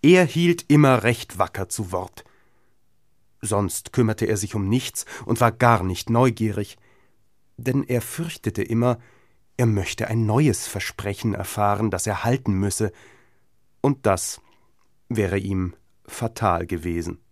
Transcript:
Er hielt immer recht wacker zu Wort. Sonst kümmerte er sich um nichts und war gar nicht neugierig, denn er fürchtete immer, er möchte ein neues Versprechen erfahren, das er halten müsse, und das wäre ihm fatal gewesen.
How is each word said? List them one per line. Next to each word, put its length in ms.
Er 240
hielt 440
immer 340
recht 340
wacker 320
zu 220
Wort. 320
Sonst 500
kümmerte 340
er 120
sich 180
um 140
nichts 360
und 160
war 100
gar 320
nicht 260
neugierig, 680
denn 260
er 180
fürchtete 600
immer, 360
er 80
möchte 420
ein 180
neues 420
Versprechen 680
erfahren, 580
das 160
er 160
halten 300
müsse, 380
und 240
das 360
wäre 280
ihm 380
fatal 600
gewesen. 540